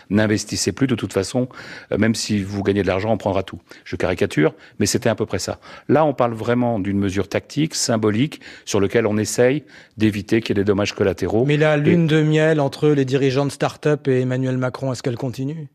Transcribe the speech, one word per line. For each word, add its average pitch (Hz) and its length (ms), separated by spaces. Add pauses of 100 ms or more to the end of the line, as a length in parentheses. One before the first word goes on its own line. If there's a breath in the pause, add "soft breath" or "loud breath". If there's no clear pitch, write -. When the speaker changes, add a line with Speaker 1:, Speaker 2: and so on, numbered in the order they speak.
(100)
Speaker 1:
N'investissez 104 600
plus, 135 140
de 127 80
toute 107 200
façon, 123 340 (420 loud breath)
euh, - 60
même 110 180
si 104 280
vous 98 200
gagnez 98 200
de 90 40
l'argent, 95 240
on 110 60
prendra 95 260
tout. » - 180 (240 loud breath)
Je - 120
caricature, 101 560 (260 loud breath)
mais 107 60
c'était 110 240
à 110 60
peu 110 100
près 101 140
ça. - 200 (300 loud breath)
Là, 143 160
on 147 80
parle 120 220
vraiment 117 440
d'une 98 200
mesure 98 280
tactique, - 480
symbolique, 110 680 (240 loud breath)
sur 107 120
laquelle 107 280
on 104 100
essaye 123 480 (320 loud breath)
d'éviter 107 460
qu'il 101 160
y - 20
ait 98 40
des - 20
dommages 101 280
collatéraux. 98 520
Speaker 2:
Mais 147 100
la 151 220
Speaker 1:
Et - 20
Speaker 2:
lune 165 260
de 156 140
miel 156 400
entre 143 300
les 139 160
dirigeants 135 400
de 135 60
start-up 147 540
et 127 140
Emmanuel 127 380
Macron, 127 340
est-ce 117 100
qu'elle 120 140
continue ? 139 580